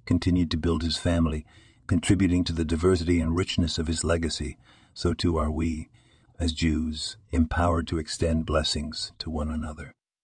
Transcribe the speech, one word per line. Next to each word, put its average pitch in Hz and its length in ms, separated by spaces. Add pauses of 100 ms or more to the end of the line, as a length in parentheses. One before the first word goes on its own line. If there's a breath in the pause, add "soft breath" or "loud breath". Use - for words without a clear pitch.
continued 87 440
to 85 60
build 82 260
his 82 140
family, 82 480 (420 soft breath)
contributing 90 580
to 82 100
the 82 100
diversity 85 560
and 82 160
richness 90 420
of 80 80
his 80 160
legacy, 82 540 (380 soft breath)
so 87 180
too 82 240
are 78 140
we, 78 400 (480 soft breath)
as 82 160
Jews, 78 640 (140)
empowered 82 560
to 85 100
extend 80 480
blessings - 720
to - 100
one 78 220
another. 78 420 (320)